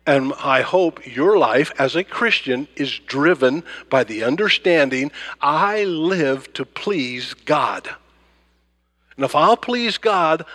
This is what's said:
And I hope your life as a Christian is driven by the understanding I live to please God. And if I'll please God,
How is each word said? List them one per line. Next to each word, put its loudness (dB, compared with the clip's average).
And 2
I 0
hope 0
your 2
life 2
as 0
a 0
Christian -2
is -6
driven 2
by 2
the -6
understanding 0
I 0
live -2
to -8
please -6
God. -2
And -4
if -2
I'll 4
please -4
God, 0